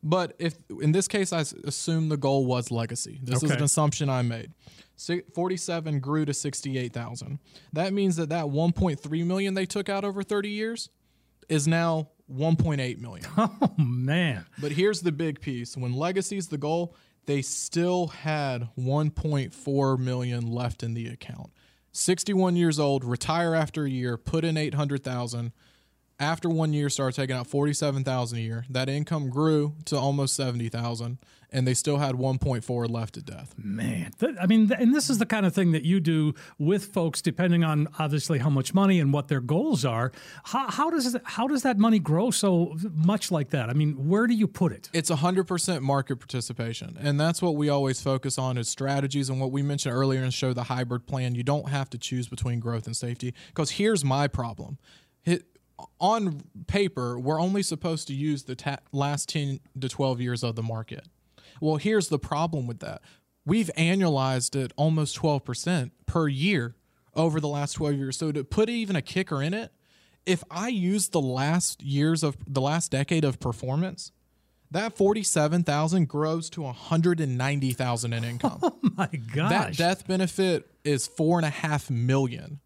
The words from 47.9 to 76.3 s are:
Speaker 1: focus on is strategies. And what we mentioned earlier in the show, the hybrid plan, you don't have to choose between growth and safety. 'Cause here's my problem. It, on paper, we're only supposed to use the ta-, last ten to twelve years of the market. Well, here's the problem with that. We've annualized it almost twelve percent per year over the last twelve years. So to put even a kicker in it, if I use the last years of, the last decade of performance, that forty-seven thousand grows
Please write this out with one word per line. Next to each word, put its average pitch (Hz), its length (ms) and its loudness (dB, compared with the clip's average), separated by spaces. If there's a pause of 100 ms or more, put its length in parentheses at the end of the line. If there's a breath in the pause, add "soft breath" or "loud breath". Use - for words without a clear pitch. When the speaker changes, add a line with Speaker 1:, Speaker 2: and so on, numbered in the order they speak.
Speaker 1:
focus 135 360 0
on 131 200 -2
is 117 100 -2
strategies. 139 600 -2
And 131 100 -2
what 131 120 0
we 139 100 0
mentioned 143 340 -2
earlier 135 240 2
in 131 60 0
the 127 60 0
show, 127 220 0
the 123 100 -2
hybrid 123 420 -2
plan, 127 300 -2
you 120 80 -2
don't 143 260 0
have 139 220 -2
to 120 60 -10
choose 123 300 -4
between 120 320 -2
growth 113 280 -4
and 113 100 -6
safety. 120 360 -6 (200 loud breath)
'Cause 151 180 -2
here's 202 320 2
my 139 240 2
problem. 131 520 -6 (440 soft breath)
It, 170 220 0 (540)
on 185 420 2 (260)
paper, 131 520 0
we're 147 220 0
only 190 200 2
supposed 165 460 -4
to 139 60 -6
use 143 300 -2
the 127 120 -8
ta-, 139 220 -6 (140)
last 143 380 -2
ten 143 300 -2 (200)
to 131 100 -4
twelve 131 320 0
years 123 220 -2
of 117 120 -2
the 113 80 -4
market. 113 420 -8 (560 soft breath)
Well, 156 160 2
here's 208 320 2
the 147 100 2
problem 156 480 -2
with 117 120 -8
that. - 220 -10 (440 soft breath)
We've 185 320 4
annualized 151 800 2
it 131 200 -2
almost 156 400 2
twelve 147 280 0
percent 135 480 -2 (140)
per 160 220 2
year 135 480 0 (400)
over 160 240 2
the 151 80 -2
last 143 260 -2
twelve 147 220 0
years. 135 220 -4
So 160 140 -2
to 147 120 -2
put 220 260 2
even 226 260 -2
a 143 60 2
kicker 170 400 -2
in 156 120 0
it, - 180 -8 (540 soft breath)
if 180 240 0
I 190 200 -4
use 196 400 0
the 165 120 2
last 139 640 0
years 151 400 2
of, 147 140 0 (100)
the 135 140 0
last 156 300 0
decade 151 340 2
of 131 140 0
performance, 131 720 -4 (600)
that 214 240 -4
forty-seven 175 680 2
thousand 160 440 2
grows 156 440 -2